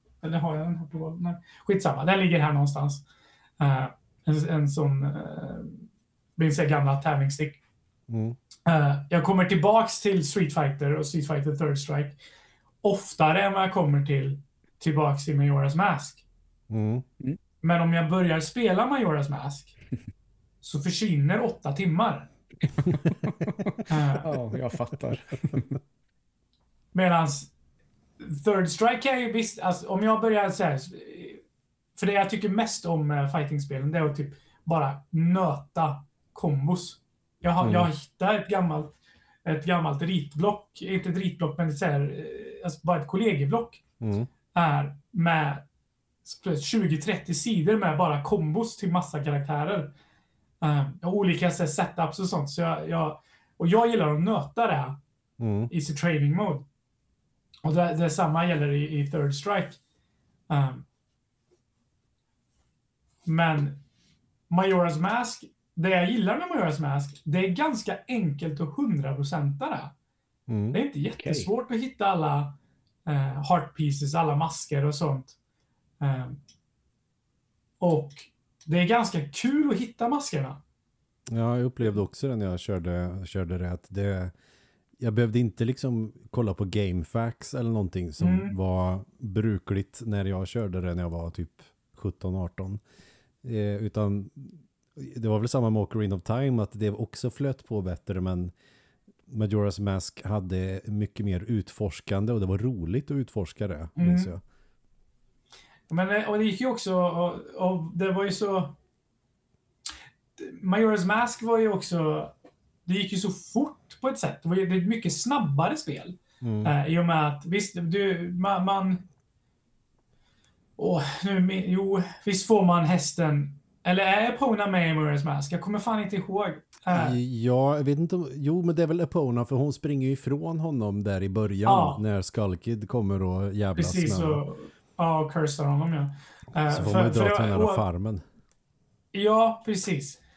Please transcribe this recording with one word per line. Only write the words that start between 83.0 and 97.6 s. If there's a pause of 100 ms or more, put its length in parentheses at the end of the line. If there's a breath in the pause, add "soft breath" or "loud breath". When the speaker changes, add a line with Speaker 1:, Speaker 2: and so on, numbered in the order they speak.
Speaker 2:
körde
det,
att
det, (680 soft breath)
jag
behövde
inte
liksom (180)
kolla
på
GameFAQs
eller
någonting
som
Speaker 1:
Mm.
Speaker 2:
var (140)
brukligt
när
jag
körde
det
när
jag
var
typ (460)
sjutton,
arton. (640 soft breath)
Eh,
utan (840)
det
var
väl
samma
med
Ocarina
of
Time,
att
det
också
flöt